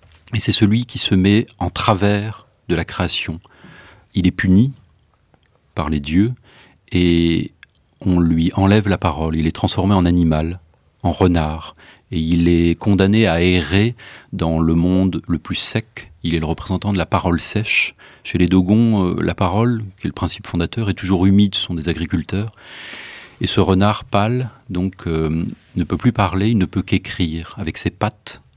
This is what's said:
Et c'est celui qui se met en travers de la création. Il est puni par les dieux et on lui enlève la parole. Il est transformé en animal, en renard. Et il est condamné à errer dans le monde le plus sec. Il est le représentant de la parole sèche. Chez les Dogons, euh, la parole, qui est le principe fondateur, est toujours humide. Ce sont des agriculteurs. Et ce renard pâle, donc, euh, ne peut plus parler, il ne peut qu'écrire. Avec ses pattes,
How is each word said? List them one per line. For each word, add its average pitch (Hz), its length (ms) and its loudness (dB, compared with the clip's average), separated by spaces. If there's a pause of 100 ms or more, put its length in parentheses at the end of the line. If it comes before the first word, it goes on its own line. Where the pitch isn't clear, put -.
(340)
Et 110 40 -2
c'est - 140 0
celui 113 320 2
qui - 140 -8
se - 160 0
met 101 320 4 (120)
en 92 120 -4
travers 104 760 -2 (220)
de 87 60 0
la 80 100 -2
création. - 560 -4 (760)
Il 90 120 0
est 87 40 4
puni 104 420 2 (1040)
par 78 140 -4
les 76 120 -2
dieux 92 340 0 (580)
et 85 600 2 (500)
on 90 180 2
lui 82 340 2
enlève 98 340 4
la 90 100 0
parole. 80 380 -2
Il 80 100 0
est 80 60 0
transformé 101 420 0
en 92 100 4
animal, 85 560 0 (420)
en 87 100 0
renard. 80 640 0 (340)
Et 85 100 -2
il 85 280 2
est 85 300 2
condamné 101 480 2
à 85 160 2
errer 90 520 2 (400)
dans 82 260 -2
le 82 140 2
monde 90 520 0
le 85 120 -2
plus - 160 -8
sec. - 580 -4 (100)
Il 82 120 -4
est 80 60 0
le 78 60 -4
représentant 92 460 -4
de 98 60 -2
la 82 80 -2
parole 87 340 0
sèche. - 540 -2 (280)
Chez - 160 -8
les 90 100 4
Dogons, 95 680 2
euh, 82 60 -4
la 85 120 -2
parole, 110 480 0 (160)
qui - 80 -8
est - 20 -2
le - 40 -6
principe - 340 -6
fondateur, 92 440 -4
est 92 40 -2
toujours 92 300 0
humide. 98 300 4
Ce - 80 -4
sont 90 120 -6
des 80 140 -4
agriculteurs. 87 640 -4 (880)
Et - 60 -4
ce - 140 0
renard 95 440 2
pâle, 113 460 -2 (180)
donc, 92 380 -6
euh, 80 380 -2 (300)
ne 131 100 -2
peut - 120 -4
plus 117 160 0
parler, 95 380 0
il 117 80 2
ne 92 80 2
peut - 160 -4
qu'écrire. 85 760 -4
Avec 80 220 -6
ses - 120 -2
pattes, - 520 -8 (140)